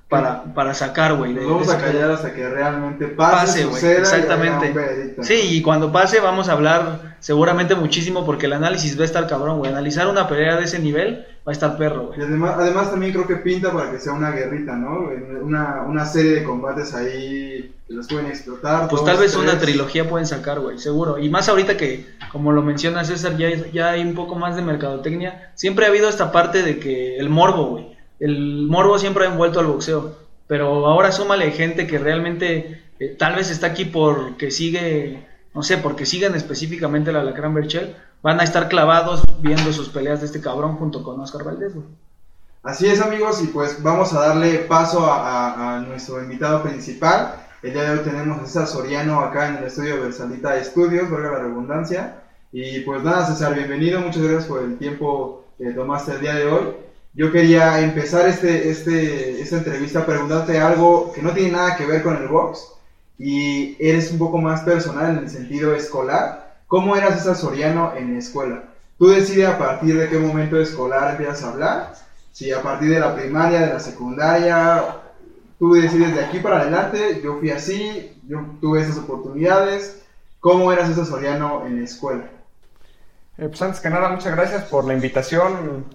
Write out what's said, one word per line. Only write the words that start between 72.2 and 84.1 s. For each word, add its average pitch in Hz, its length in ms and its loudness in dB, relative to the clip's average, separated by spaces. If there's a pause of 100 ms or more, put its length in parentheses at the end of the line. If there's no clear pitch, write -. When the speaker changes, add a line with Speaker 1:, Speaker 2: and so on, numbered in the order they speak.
Speaker 2:
Si 131 200 -8
a 131 100 -2
partir 143 280 -2
de 160 100 4
la 147 160 0
primaria, 165 460 2
de 156 120 0
la - 60 -6
secundaria, 165 1040 2 (720)
tú 170 160 6
decides 165 400 4
de 139 100 0
aquí 180 140 -6
para 196 240 2
adelante, 196 600 0
yo 147 160 -6
fui 156 100 -2
así, 196 800 -6
yo 151 140 -8 (200)
tuve 156 200 2
esas 151 180 -4
oportunidades. 185 1040 -2 (360)
¿Cómo 180 320 4
era 175 140 2
César 165 200 0
Soriano 143 600 -4
en 123 120 -6
la 120 80 -6
escuela? 123 400 -8 (1120)
Speaker 3:
Eh, 156 100 -6
pues 156 120 -8
antes 190 180 -4
que 170 100 -2
nada, 180 200 2
muchas 185 260 -4